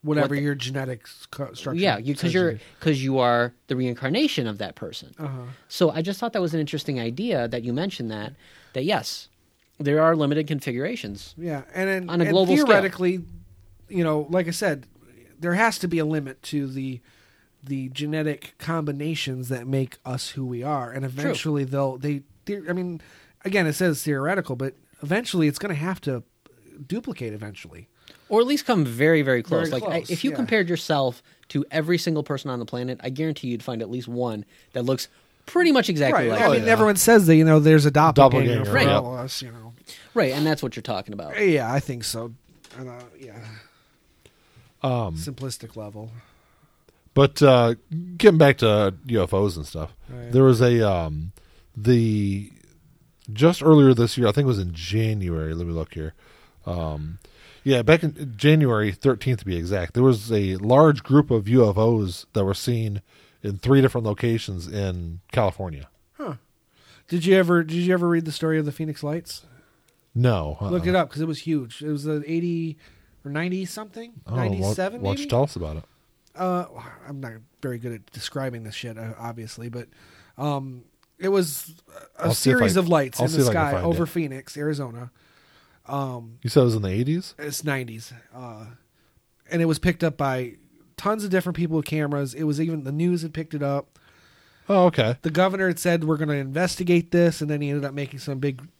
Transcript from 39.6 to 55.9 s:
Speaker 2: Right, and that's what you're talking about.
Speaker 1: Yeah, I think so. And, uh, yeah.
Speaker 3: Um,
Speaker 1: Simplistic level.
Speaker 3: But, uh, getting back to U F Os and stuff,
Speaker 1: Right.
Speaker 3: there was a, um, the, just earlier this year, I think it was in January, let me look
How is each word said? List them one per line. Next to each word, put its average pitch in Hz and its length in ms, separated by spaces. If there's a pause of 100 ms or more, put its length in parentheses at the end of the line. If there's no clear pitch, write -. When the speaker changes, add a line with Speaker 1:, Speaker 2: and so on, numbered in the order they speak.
Speaker 2:
Right, 151 160
and 147 160
that's 151 160
what 127 120
you're 113 80
talking 104 300
about. 98 260
Speaker 1:
Yeah, 147 320
I 139 80
think 120 260
so. 117 280 (440)
And, 131 120
uh, 123 140 (160)
yeah. 120 180 (1400)
Speaker 3:
Um, 120 340
Speaker 1:
Simplistic 131 600
level. 107 360 (1000)
Speaker 3:
But, 139 280
uh, 123 340 (420)
getting 185 220
back 143 200
to 104 360 (120)
U 117 140
F 87 120
Os 98 220
and 78 100
stuff, 78 280 (160)
Speaker 1:
Right. 120 220
Speaker 3:
there 127 120
was 123 180
a, 120 280
um, 82 420 (460)
the, 107 760 (800)
just 147 300
earlier 143 320
this 117 240
year, 120 100
I 104 40
think 143 140
it - 20
was 117 120
in 90 140
January, 87 800
let 85 140
me 85 60
look 80 200